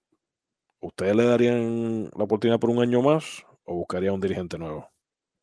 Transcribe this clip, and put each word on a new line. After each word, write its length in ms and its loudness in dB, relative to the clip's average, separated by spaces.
¿ustedes 360 -2
le 80 6
darían 880 0
la 100 -4
oportunidad 360 2
por 80 2
un 140 2
año 180 2
más 420 0
o 120 -8
buscaría 360 -2
un 80 -4
dirigente 380 -4
nuevo? 320 -12